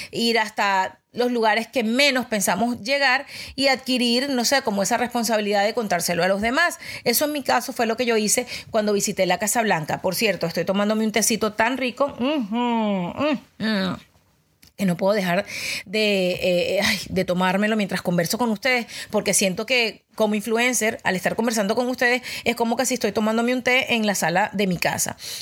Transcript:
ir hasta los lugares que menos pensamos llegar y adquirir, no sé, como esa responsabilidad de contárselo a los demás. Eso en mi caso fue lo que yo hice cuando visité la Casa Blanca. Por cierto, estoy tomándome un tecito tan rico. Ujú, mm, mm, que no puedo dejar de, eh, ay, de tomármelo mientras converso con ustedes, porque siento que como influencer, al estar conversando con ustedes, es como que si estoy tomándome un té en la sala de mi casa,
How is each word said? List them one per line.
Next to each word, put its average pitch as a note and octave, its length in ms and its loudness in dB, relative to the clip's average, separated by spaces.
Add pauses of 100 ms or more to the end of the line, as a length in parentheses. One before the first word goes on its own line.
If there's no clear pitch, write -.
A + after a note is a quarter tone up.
(100)
ir A3+ 280 2
hasta G3+ 580 0 (160)
los B3 200 0
lugares A3 340 2
que B3 160 -2
menos B3+ 440 2
pensamos G#3+ 560 -2
llegar C4+ 440 0 (300)
y C4+ 100 2
adquirir, B3+ 640 2
no A#3+ 140 0
sé, C4+ 180 2
como G3+ 220 0
esa A#3 120 0
responsabilidad G#3+ 680 0
de A3+ 100 0
contárselo F3+ 480 0
a F3+ 60 4
los G3 120 0
demás. C#4+ 380 2 (240)
Eso D#4+ 220 2
en D4 80 0
mi C#4+ 100 -4
caso B3+ 300 0
fue A#3 140 0
lo A3 100 0
que B3 100 -2
yo A3+ 100 2
hice G#3+ 300 0 (240)
cuando G#3 220 0
visité G3 340 0
la F3+ 120 2
Casa G#3+ 240 0
Blanca. F3+ 380 0
Por F#3 140 -2
cierto, F#3 320 0
estoy E3+ 180 -2
tomándome G#3 400 0
un A3 60 0
tecito G#3+ 440 0
tan A#3+ 240 0
rico. C4 380 -2
Ujú, A#3+ 400 -2
mm, A3+ 840 0 (180)
mm, F#3+ 380 -2 (800)
que G3 100 0
no E3+ 100 2
puedo G3 160 2
dejar G3 320 2 (400)
de, G3 460 2 (100)
eh, F3 420 2
ay, G#3 160 0 (120)
de F#3 160 0
tomármelo F#3 500 2
mientras F#3+ 240 -2
converso F3 380 0
con A#3+ 100 0
ustedes, A#3+ 380 0 (240)
porque G3+ 240 0
siento G3 320 0
que A#3 480 -2
como G#3+ 200 0
influencer, A3+ 680 0
al F#3 140 0
estar F3+ 200 -2
conversando A3 380 0
con B3 140 0
ustedes, B3 340 0 (220)
es A#3+ 120 0
como A#3 200 0
que B3 100 0
si B3+ 80 -2
estoy G#3+ 180 -2
tomándome A3+ 420 0
un B3+ 80 -2
té B3+ 320 2
en A3 120 0
la G3 80 4
sala F3+ 400 0
de G3+ 120 0
mi F3 120 0
casa, - 400 -2 (240)